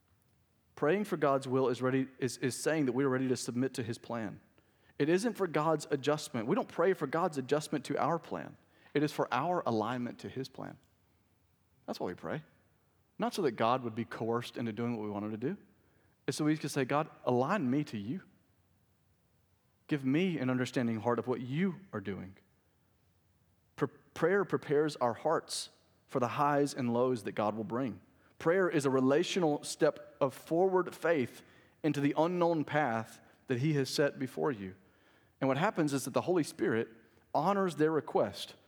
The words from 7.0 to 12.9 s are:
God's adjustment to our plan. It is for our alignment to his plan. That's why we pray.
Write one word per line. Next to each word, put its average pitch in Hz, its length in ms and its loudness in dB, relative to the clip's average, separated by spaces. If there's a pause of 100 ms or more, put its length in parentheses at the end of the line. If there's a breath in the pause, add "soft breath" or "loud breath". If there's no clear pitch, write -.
God's 160 320 0
adjustment 139 460 -2
to - 140 -2
our 160 200 2
plan. - 380 -8 (380 soft breath)
It 147 80 4
is 151 100 2
for - 180 0
our 156 360 0
alignment 117 540 -2
to 101 80 -10
his 127 200 -8
plan. - 280 -12 (1120)
That's - 140 -10
why 233 80 -4
we 90 60 -6
pray. 123 280 -8 (760)